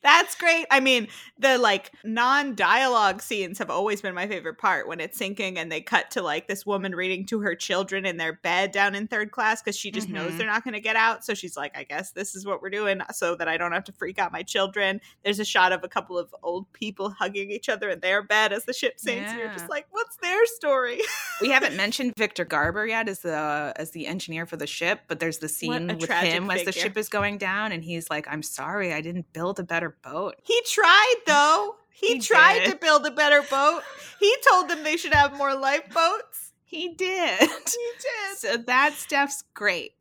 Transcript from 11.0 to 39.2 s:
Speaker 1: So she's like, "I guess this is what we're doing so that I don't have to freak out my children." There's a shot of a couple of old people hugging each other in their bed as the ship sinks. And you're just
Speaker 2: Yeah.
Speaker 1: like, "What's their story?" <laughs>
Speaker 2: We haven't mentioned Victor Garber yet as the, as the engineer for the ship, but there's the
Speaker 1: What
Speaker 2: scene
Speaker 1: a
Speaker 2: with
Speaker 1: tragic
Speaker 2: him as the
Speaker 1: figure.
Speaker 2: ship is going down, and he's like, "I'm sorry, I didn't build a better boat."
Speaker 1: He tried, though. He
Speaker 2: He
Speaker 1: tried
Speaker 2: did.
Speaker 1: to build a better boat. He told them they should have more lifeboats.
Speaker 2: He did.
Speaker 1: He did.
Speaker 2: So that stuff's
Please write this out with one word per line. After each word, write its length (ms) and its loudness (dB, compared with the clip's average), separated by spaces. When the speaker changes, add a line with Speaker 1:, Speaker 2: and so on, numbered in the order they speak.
Speaker 1:
So 100 -4
she's 220 -10
like, 220 -8
"I 60 -12
guess 260 -8
this 240 -10
is 100 -14
what 160 -6
we're 100 -10
doing 300 -2
so 240 -2
that 120 -4
I 80 0
don't 160 -2
have 120 -4
to 80 -18
freak 260 -8
out 140 -2
my 100 -8
children." 580 0
There's 160 0
a 60 -4
shot 280 4
of 120 -2
a 40 -10
couple 300 -4
of 240 -8
old 300 -6
people 380 -6
hugging 420 -6
each 160 -6
other 200 -4
in 120 -4
their 220 0
bed 300 2
as 120 -4
the 80 -6
ship 260 -2
sinks. 320 -6
And 80 -8
you're 140 -8
just 140 -10
Speaker 2:
Yeah. 40 -14
Speaker 1:
like, 200 -6
"What's 260 -6
their 300 2
story?" 540 -2
<laughs> 400 -6
Speaker 2:
We 100 0
haven't 260 2
mentioned 400 -2
Victor 280 -2
Garber 420 0
yet 220 -2
as 120 -8
the, 560 -4
as 160 -10
the 140 -10
engineer 400 -6
for 100 -10
the 100 -6
ship, 420 -4
but 100 -6
there's 200 -4
the 80 -8
Speaker 1:
What 40 -6
Speaker 2:
scene 400 -4
Speaker 1:
a 40 -2
Speaker 2:
with 120 -6
Speaker 1:
tragic 280 0
Speaker 2:
him 160 -2
as 140 0
the 80 -2
Speaker 1:
figure. 100 -4
Speaker 2:
ship 140 -4
is 120 -4
going 300 -2
down, 340 -4
and 120 -6
he's 260 -8
like, 180 -4
"I'm 140 -6
sorry, 500 -6
I 80 -4
didn't 320 -8
build 260 -4
a 60 -6
better 400 -4
boat." 400 -8
Speaker 1:
He 180 2
tried, 520 6
though. 500 4
He 240 0
Speaker 2:
He 60 -2
Speaker 1:
tried 400 8
Speaker 2:
did. 120 4
Speaker 1:
to 40 -4
build 300 4
a 40 0
better 320 6
boat. 400 2
He 120 8
told 200 6
them 160 -2
they 120 0
should 180 -2
have 220 4
more 180 0
lifeboats. 1000 -2
Speaker 2:
He 300 -10
did. 460 -2
Speaker 1:
He 80 10
did. 880 -6
Speaker 2:
So 180 -2
that 380 2
stuff's 480 -2